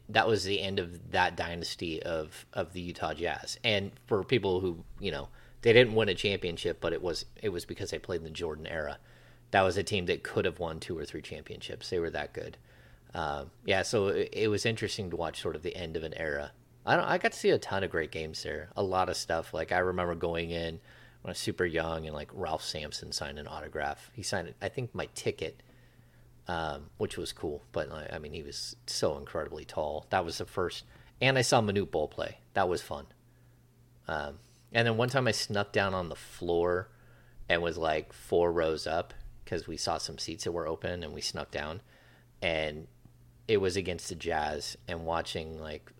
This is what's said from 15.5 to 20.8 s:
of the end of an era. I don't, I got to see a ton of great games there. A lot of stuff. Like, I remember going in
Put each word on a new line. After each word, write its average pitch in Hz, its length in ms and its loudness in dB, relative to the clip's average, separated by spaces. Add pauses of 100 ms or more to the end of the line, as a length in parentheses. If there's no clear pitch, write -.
of 76 60 -8
the 87 140 -4
end 82 200 -6
of 80 60 -2
an 80 120 -6
era. 73 380 -4 (320)
I 131 120 6
don't, 170 80 4
I 175 140 2
got - 140 2
to - 60 -12
see 208 120 4
a 139 80 6
ton 98 260 0
of 87 60 -2
great 80 200 0
games 78 320 -6
there. 76 340 -6
A 104 60 2
lot 92 260 4
of 87 80 0
stuff. 82 380 -2
Like, 82 180 -2
I 92 60 6
remember 90 360 2
going 85 360 0
in 82 300 -4 (420)